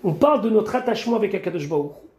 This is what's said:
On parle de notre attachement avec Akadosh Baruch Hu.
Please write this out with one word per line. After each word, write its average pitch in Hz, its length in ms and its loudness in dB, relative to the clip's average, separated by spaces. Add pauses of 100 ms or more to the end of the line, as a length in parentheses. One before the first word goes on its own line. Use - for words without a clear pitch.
On 175 80 2
parle 277 300 4
de 220 80 0
notre 214 260 2
attachement 233 400 -2
avec 196 180 0
Akadosh 165 340 -6
Baruch 147 220 -2
Hu. - 160 -20 (120)